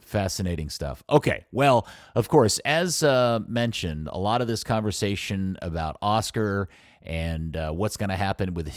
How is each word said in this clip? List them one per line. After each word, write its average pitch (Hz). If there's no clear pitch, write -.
Fascinating 90
stuff. -
Okay. -
Well, 127
of 117
course, 123
as, 165
uh, 123
mentioned, 98
a -
lot 107
of 120
this 117
conversation 101
about 80
Oscar 104
and, 80
uh, 80
what's 92
gonna 98
happen 95
with 85